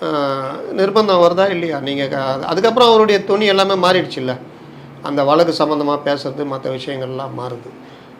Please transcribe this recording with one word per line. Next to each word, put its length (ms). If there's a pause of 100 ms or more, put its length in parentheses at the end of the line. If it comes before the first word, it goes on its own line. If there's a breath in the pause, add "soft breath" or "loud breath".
அஹ், 760
நிர்பந்தம் 500
வருதா 240
இல்லையா? 300
நீங்க 280
க-, 380
அதுக்கப்புறம் 440
அவருடைய 340
துணி 220
எல்லாமே 420
மாறிடுச்சுல்ல. 500 (640 loud breath)
அந்த 220
வழக்கு 420
சம்பந்தமா 400
பேசுறது, 460
மத்த 160
விஷயங்கள்லாம் 720
மாறுது. 300 (500 loud breath)